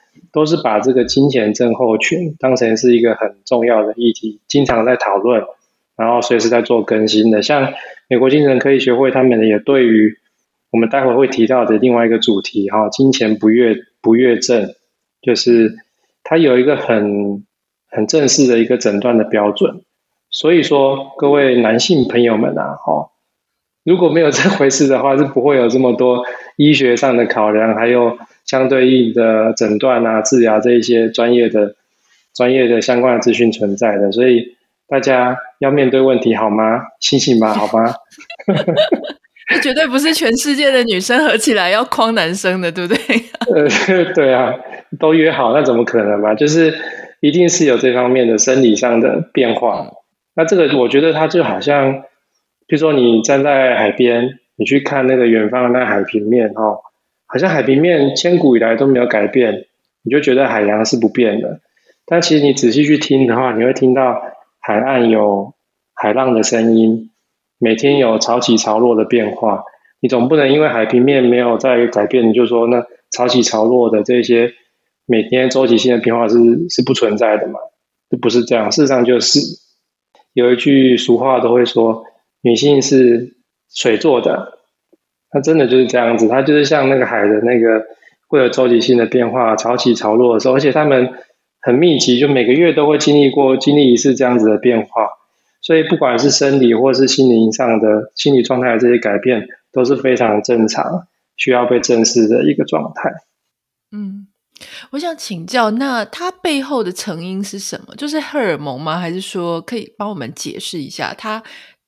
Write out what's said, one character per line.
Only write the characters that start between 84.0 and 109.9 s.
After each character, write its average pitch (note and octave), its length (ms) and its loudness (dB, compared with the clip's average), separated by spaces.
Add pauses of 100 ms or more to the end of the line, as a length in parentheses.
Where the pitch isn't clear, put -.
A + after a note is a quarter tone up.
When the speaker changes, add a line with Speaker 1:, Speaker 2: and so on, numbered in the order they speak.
Speaker 1:
的， - 380 -4 (720)
它 D3 80 -2
真 D#3+ 180 0
的 C#3+ 80 4
就 B2 120 2
是 B2+ 100 4
这 B2 100 -2
样 A#2 200 0
子， A2+ 100 2
它 B2 140 0
就 D3 120 0
是 D3 120 2
像 C#3 240 0
那 C3+ 60 2
个 B2+ 100 0
海 G#2+ 220 -2
的 G#2+ 140 2
那 A#2+ 180 0
个 A2+ 220 2 (460)
会 D3+ 120 0
有 B2 100 2
周 C3 180 0
期 A#2+ 120 4
性 B2 180 2
的 A#2 80 2
变 A#2 240 0
化， A2+ 260 0
潮 A#2 220 -4
起 A#2+ 180 0
潮 G#2+ 200 -2
落 A#2+ 180 4
的 A2 60 0
时 A#2 80 -2
候， B2+ 80 2
而 C#3+ 40 2
且 C#3 120 0
它 D3+ 140 0
们 B2+ 280 0 (480)
很 B2 120 0
密 D3+ 240 2
集， B2 220 0
就 C#3+ 80 2
每 C3 180 0
个 B2 80 2
月 E3 200 2
都 D3 120 0
会 D3 120 2
经 D3 180 2
历 C#3+ 140 4
过， C3 280 2
经 C#3+ 200 2
历 C3+ 160 4
一 A#2 40 4
次 C3+ 160 0
这 C3 120 0
样 B2 120 0
子 A2 120 2
的 G#2+ 80 2
变 A2+ 280 0
化。 A2 240 -4 (520)
所 E3 140 0
以 D#3+ 80 2
不 E3 120 -2
管 B2+ 220 0
是 C#3 140 2
生 C#3 280 0
理 A#2+ 140 4
或 B2+ 200 2
是 C3 140 2
心 C3 220 2
灵 A2+ 220 2
上 A#2 280 -2
的， G#2+ 360 0
心 D3 180 0
理 B2+ 80 4
状 B2 180 -2
态 B2 140 -2
的 A2 60 -2
这 A#2+ 100 2
些 A#2+ 80 2
改 G#2 220 -2
变， A#2+ 280 -2 (240)
都 B2+ 140 0
是 C3+ 100 0
非 B2+ 200 0
常 G#2+ 260 0
正 A2+ 260 0
常， - 400 -6 (300)
需 - 140 -2
要 B2 140 2
被 A#2+ 140 0
正 A#2 240 0
视 A2 240 2
的 A#2+ 160 0
一 D3 100 0
个 - 120 -2
状 D#3 300 -4
态。 - 160 -6 (800)
Speaker 2:
嗯， G3+ 360 -14 (640)
我 C4+ 80 -12
想 E4 180 -8
请 E3+ 300 -12
教， A3 260 -2
那 A#3+ 320 -4
它 F4 280 -10
背 D#4 300 -4
后 C4 220 -4
的 F#3 80 -6
成 E3+ 320 -10
因 F#3+ 200 -8
是 G3 160 -12
什 - 280 -12
么？ - 80 -20
就 C#4+ 120 -12
是 D4+ 120 -6
荷 C#4+ 200 -8
尔 F#3 180 -2
蒙 C#3+ 240 -10
吗？ D#3+ 160 -6
还 F3 140 -8
是 F#3 100 -8
说 E3+ 400 -8
可 A#3 160 -12
以 - 200 -14